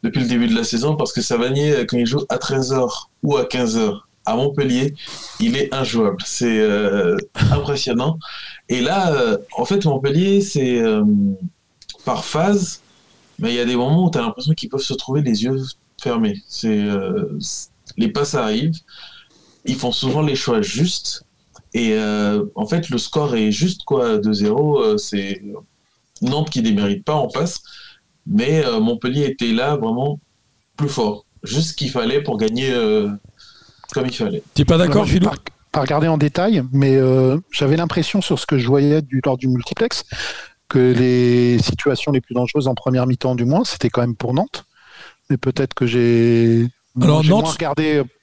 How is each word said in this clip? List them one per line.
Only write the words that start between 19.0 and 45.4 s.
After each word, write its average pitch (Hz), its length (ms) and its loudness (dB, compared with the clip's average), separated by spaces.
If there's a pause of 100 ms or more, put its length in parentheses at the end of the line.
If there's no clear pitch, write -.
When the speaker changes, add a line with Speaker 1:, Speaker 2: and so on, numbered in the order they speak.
Speaker 1:
ils 131 100 -4
font 123 160 -4
souvent 135 300 -2
les 143 140 0
choix 117 260 0
justes. 120 600 -4 (500)
Et, 113 180 0
euh, 104 520 0 (100)
en 107 120 -4
fait, 165 220 -2
le 123 80 -4
score 135 400 -2
est 107 160 2
juste, 175 320 -2
quoi, 120 320 0
deux 107 160 0
zéro, 123 500 2
euh, 107 140 2
c'est 98 460 -4 (800)
Nantes 156 280 -2
qui 123 120 -2
démérite 101 420 0
pas 151 100 -2
en 151 140 0
face, 165 320 -4 (640)
mais, 135 380 2
euh, 117 160 0
Montpellier 123 460 0
était 120 260 -2
là 135 240 0
vraiment 127 440 -2 (560)
plus 147 120 0
fort. 107 360 -2 (180)
Juste 156 280 -2
ce - 40 -12
qu'il - 160 -4
fallait 135 320 0
pour 123 160 -4
gagner, 117 320 0
euh, 107 380 2 (840)
comme 127 140 -2
il 123 80 -4
fallait. 104 280 -4 (120)
Speaker 2:
T'es - 100 4
pas 165 140 4
d'accord, 165 180 4
Speaker 3:
Moi, 156 100 4
j'ai - 80 2
Speaker 2:
Philou ? 190 140 4
Speaker 3:
pas, - 80 -4 (360)
pas 156 100 0
regardé 151 260 0
en 160 80 2
détail, 151 460 2 (100)
mais, 139 240 4
euh, 131 420 4 (120)
j'avais 143 260 2
l'impression 170 460 0
sur - 160 -2
ce - 80 -8
que 147 120 0
je 120 80 0
voyais 143 360 4
du, 135 220 -2
lors 135 120 2
du 131 120 -2
multiplex - 560 -2 (640)
que 135 100 2
les 123 800 4
situations - 540 -2
les 131 100 2
plus - 120 -12
dangereuses 123 340 0
en 127 60 0
première 127 320 0
mi-temps, 127 280 0
du 120 100 0
moins, 165 200 2
c'était - 260 -2
quand - 100 -2
même 120 160 -2
pour 117 160 -4
Nantes. 180 320 -2 (640)
Mais 139 80 0
peut-être 131 380 -2